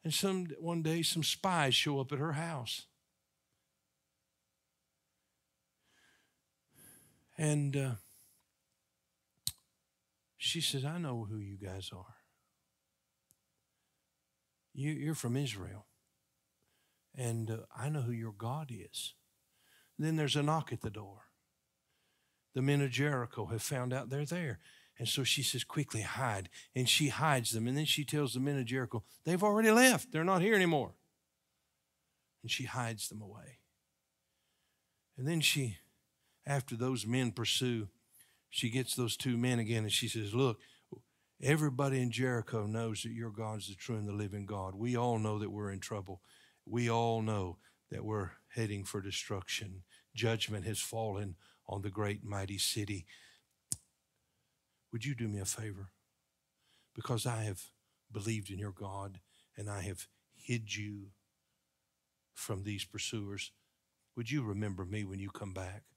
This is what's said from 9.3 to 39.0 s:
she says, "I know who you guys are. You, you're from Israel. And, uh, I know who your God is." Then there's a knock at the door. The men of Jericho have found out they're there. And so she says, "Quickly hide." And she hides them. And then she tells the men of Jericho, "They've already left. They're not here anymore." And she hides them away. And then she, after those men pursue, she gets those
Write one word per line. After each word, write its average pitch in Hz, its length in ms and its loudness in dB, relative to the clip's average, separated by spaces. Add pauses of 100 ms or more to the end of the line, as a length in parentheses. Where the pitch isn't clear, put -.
she - 240 -2
says, 139 240 0
"I 156 140 -4
know 123 300 -2
who 107 100 -4
you 101 180 -8
guys 95 400 -8
are. 92 200 -16 (2500)
You, 139 160 -2
you're 151 240 -2
from 120 220 0
Israel. 101 500 -4 (1300)
And, 113 340 -2
uh, 110 80 -4 (180)
I 117 120 -4
know 151 140 -2
who 120 100 -2
your 113 200 -6
God 123 380 -6
is." - 440 -10 (840)
Then 160 180 2
there's 147 200 2
a 147 60 4
knock 151 300 2
at 113 100 -6
the 113 80 -4
door. 101 380 -14 (1300)
The 131 80 2
men 143 200 6
of 135 80 2
Jericho 123 560 0
have 107 160 -2
found 127 300 -2
out 131 180 -4
they're 143 140 -2
there. 151 340 -4 (400)
And 120 100 -2
so 135 160 2
she 135 180 2
says, 120 220 0
"Quickly 123 380 -2
hide." 98 480 -2 (240)
And 127 140 2
she 151 200 6
hides 131 440 4
them. 113 140 0
And 131 100 2
then 151 100 2
she 147 180 2
tells 147 300 0
the 131 60 0
men 143 180 2
of 123 80 0
Jericho, 120 380 -2 (200)
"They've 170 180 2
already 214 280 8
left. 240 420 8
They're 156 100 2
not 180 200 6
here 220 120 6
anymore." 165 400 6 (1500)
And 117 80 -6
she - 140 -2
hides 117 440 -4
them 107 140 -10
away. 104 380 -16 (1600)
And 131 100 -4
then 165 140 2
she, 131 380 2 (640)
after 139 320 -2
those 123 300 0
men 123 240 2
pursue, 117 580 0 (600)
she - 180 0
gets 120 260 0
those 120 220 0